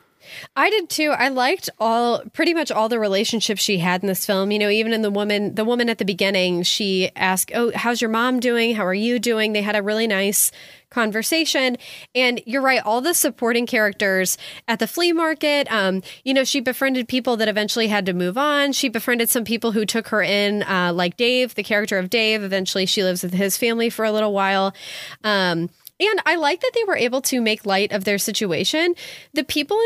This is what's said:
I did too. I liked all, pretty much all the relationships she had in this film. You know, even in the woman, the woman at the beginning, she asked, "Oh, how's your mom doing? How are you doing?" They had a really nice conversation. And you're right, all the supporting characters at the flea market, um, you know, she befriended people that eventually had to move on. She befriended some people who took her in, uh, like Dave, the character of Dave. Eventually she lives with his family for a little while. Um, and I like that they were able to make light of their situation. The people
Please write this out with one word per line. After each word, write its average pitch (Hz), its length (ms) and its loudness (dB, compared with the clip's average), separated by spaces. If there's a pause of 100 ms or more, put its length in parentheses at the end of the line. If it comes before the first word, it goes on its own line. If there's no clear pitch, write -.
(560)
I 311 120 4
did 403 220 0
too. 302 260 0
I 240 120 2
liked 269 500 0
all, 226 440 2 (120)
pretty 311 180 2
much 220 180 -2
all 220 200 0
the 233 80 0
relationships 208 640 0
she 202 160 2
had 180 240 0
in 202 60 0
this 185 180 -2
film. 196 240 0
You 208 80 0
know, 208 100 2
even 220 240 2
in 220 80 0
the 208 100 0
woman, 208 440 0
the 214 100 0
woman 240 240 0
at 226 80 0
the - 80 -2
beginning, 180 600 0
she 190 520 0
asked, 190 380 0
"Oh, 240 200 0
how's 233 280 -2
your 226 80 0
mom 247 280 2
doing? 233 360 2
How 208 120 -2
are 185 60 0
you 226 260 0
doing?" 220 360 0
They 208 80 0
had 208 120 0
a 208 80 0
really 220 240 0
nice 196 460 0 (380)
conversation. 247 880 0 (360)
And 247 300 0
you're 247 160 -2
right, 254 240 2
all 220 160 2
the 330 140 0
supporting 233 500 0
characters 202 720 0 (300)
at 226 140 0
the 226 60 0
flea 349 260 0
market, 311 600 0
um, 190 300 0 (220)
you 262 100 0
know, 269 100 4
she 277 160 0
befriended 254 480 -2
people 247 300 0
that 214 100 2
eventually 214 400 0
had 208 160 0
to 185 80 0
move 180 240 -2
on. 285 360 2
She 254 180 0
befriended 233 400 -2
some 233 140 0
people 226 280 -2
who 214 140 0
took 226 220 -4
her 208 140 0
in, 202 420 2
uh, 180 280 0
like 175 240 0
Dave, 247 380 0
the 208 80 -4
character 208 340 0
of 185 140 -2
Dave. 220 320 0
Eventually 190 420 -2
she 196 180 0
lives 185 200 0
with 180 100 -6
his 190 240 0
family 233 320 0
for 226 160 -4
a 220 80 2
little 214 220 0
while. 196 400 2 (500)
Um, 180 460 2 (300)
and 392 240 2
I 320 120 2
like 320 240 0
that 508 160 0
they 466 80 0
were 370 120 0
able 247 260 0
to 254 180 0
make 220 260 0
light 196 240 2
of 202 140 -4
their 202 140 0
situation. 214 760 0 (400)
The 311 80 0
people 294 440 -2